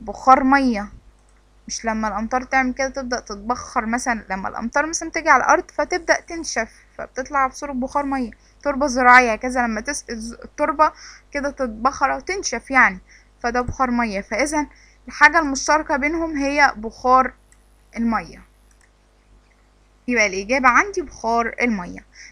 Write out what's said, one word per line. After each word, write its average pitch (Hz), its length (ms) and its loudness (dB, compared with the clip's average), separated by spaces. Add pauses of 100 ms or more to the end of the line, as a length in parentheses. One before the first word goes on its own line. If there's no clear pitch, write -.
بخار 262 440 4
مية. 254 440 2 (800)
مش - 160 -10
لما 220 240 -2
الامطار 220 340 -2
تعمل 254 320 0
كده 269 140 -2
تبدأ 254 320 -6
تتبخر 220 680 -6
مثلًا، 233 440 -4
لما 190 180 -6
الامطار 285 380 -2
مثلًا 330 240 -6
تيجي 320 200 -4
على 254 120 8
الارض - 220 4 (100)
فتبدأ 330 460 -2
تنشف، 311 520 -6 (260)
فبتطلع 269 480 -4
بصورة 285 260 -8
بخار 269 320 -4
مية. 262 260 -4 (320)
تربة 285 240 -2
زراعية 247 480 6
كذا 247 280 -2
لما 220 180 -2
تسقي 262 340 -8
الز-، 226 300 -12
التربة 311 480 0 (400)
كده 285 180 -4
تتبخر 269 640 -2
او - 60 -6
تنشف 359 500 -6
يعني، 220 300 2 (420)
فده 240 180 -2
بخار 247 300 -2
مية. 233 300 -2
فاذا 285 460 -2 (420)
الحاجة 302 300 4
المشتركة 302 580 0
بينهم 320 400 -2
هي 277 400 2
بخار 254 560 0 (640)
المية. 220 460 -4 (1700)
يبقى 226 180 2
الإجابة 208 420 0
عندي 370 340 2
بخار 233 580 -2
المية. 190 460 -4 (260)